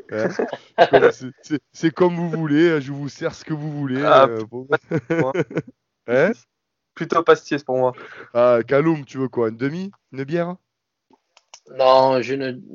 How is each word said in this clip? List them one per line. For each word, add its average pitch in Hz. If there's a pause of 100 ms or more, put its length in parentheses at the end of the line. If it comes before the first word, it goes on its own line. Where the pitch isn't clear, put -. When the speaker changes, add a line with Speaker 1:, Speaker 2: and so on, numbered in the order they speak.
(920)
Speaker 1:
Comme 156
c'est, 127 (100)
c'est, 151 (120)
c'est 160
comme 175
vous 170
voulez, 160
hein, 151
je 135
vous 143
sers 160
ce -
que 156
vous 151
voulez, 139
Speaker 2:
Ah, 139
Speaker 1:
euh, 113
pour 123 (420)
Speaker 2:
moi. 160
Speaker 1:
<laughs> -
Hein ? 143 (600)
Speaker 2:
Plutôt 165
pastis 156
pour 127
moi. 127 (420)
Speaker 1:
Ah, 120
Kaloum, 143
tu -
veux 131
quoi ? 117
Une 113
demi ? 165 (220)
Une 135
bière ? 170 (1200)
Speaker 3:
Non, 131
je 120
ne, 131 (160)